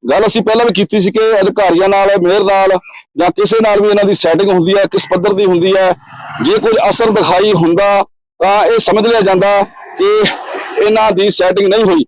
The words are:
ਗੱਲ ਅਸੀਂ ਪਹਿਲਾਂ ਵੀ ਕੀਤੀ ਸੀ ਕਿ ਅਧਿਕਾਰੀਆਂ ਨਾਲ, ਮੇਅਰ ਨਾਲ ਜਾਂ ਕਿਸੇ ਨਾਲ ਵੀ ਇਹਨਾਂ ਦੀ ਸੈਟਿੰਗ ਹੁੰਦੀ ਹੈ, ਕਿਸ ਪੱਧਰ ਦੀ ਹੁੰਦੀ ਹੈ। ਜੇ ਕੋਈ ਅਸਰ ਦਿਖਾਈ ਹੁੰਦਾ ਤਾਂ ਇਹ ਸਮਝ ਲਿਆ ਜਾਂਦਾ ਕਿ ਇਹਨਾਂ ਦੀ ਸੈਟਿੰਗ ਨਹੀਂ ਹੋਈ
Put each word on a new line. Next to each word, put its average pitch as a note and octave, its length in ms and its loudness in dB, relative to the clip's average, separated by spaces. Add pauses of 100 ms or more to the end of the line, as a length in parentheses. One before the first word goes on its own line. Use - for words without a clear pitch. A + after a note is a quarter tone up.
(100)
ਗੱਲ F#3+ 160 2
ਅਸੀਂ A3 160 0
ਪਹਿਲਾਂ A3 240 0
ਵੀ A#3 60 0
ਕੀਤੀ G3 280 -2
ਸੀ F#3 100 0
ਕਿ A3 300 0
ਅਧਿਕਾਰੀਆਂ F#3+ 480 0
ਨਾਲ, G3 200 0 (140)
ਮੇਅਰ F#3+ 220 0
ਨਾਲ G3 260 2 (480)
ਜਾਂ F3 120 0
ਕਿਸੇ G#3 320 0
ਨਾਲ G#3 180 2
ਵੀ G#3 80 2
ਇਹਨਾਂ G3+ 160 2
ਦੀ G3 100 0
ਸੈਟਿੰਗ G3 360 0
ਹੁੰਦੀ F3+ 280 0
ਹੈ, G3 60 2
ਕਿਸ G3 260 -2
ਪੱਧਰ F#3 220 -2
ਦੀ G3+ 120 0
ਹੁੰਦੀ F#3 320 0
ਹੈ। F#3 180 0 (500)
ਜੇ D#4+ 140 0
ਕੋਈ A3 140 0 (160)
ਅਸਰ A3+ 220 0
ਦਿਖਾਈ G3 420 0
ਹੁੰਦਾ F#3 520 0 (380)
ਤਾਂ G3 240 2
ਇਹ A3+ 120 2
ਸਮਝ G#3 280 0
ਲਿਆ A#3 140 2
ਜਾਂਦਾ G3 420 2 (360)
ਕਿ G#3 240 0 (640)
ਇਹਨਾਂ G#3+ 260 2
ਦੀ G3 180 0
ਸੈਟਿੰਗ F#3 440 0
ਨਹੀਂ A3 100 0
ਹੋਈ F3 240 0